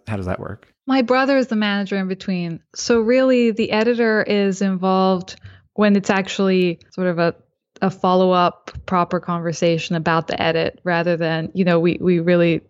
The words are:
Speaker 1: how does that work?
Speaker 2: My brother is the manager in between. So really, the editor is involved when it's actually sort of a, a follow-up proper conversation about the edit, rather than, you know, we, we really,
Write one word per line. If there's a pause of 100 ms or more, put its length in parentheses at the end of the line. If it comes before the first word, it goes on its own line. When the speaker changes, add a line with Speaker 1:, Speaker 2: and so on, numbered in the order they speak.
Speaker 1:
how
does
that
work? (140)
Speaker 2:
My
brother
is
the
manager
in
between. (140)
So
really,
the
editor
is
involved (400)
when
it's
actually (120)
sort
of
a, (480)
a
follow-up (140)
proper
conversation
about
the
edit,
rather
than,
you
know,
we,
we
really, (100)